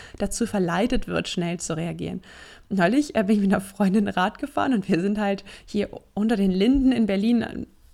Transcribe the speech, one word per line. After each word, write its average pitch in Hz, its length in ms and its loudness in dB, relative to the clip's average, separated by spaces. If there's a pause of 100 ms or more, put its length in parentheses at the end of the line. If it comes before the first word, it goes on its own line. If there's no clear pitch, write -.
(180)
dazu 208 280 -2
verleitet 196 600 0
wird, 170 200 -2
schnell 170 300 -4
zu - 180 -6
reagieren. 170 460 -6 (480)
Neulich, 202 440 2
äh, 226 80 2
bin 208 140 2
ich 208 60 2
mit 196 100 4
einer - 80 2
Freundin 202 480 0
Rad 190 300 -2
gefahren 277 340 -2
und 208 160 -2
wir 180 120 2
sind 208 180 -2
halt 202 260 -2 (220)
hier 202 220 -4 (260)
unter 220 220 0
den 196 140 2
Linden 254 420 4
in 226 140 2
Berlin 214 600 0 (280)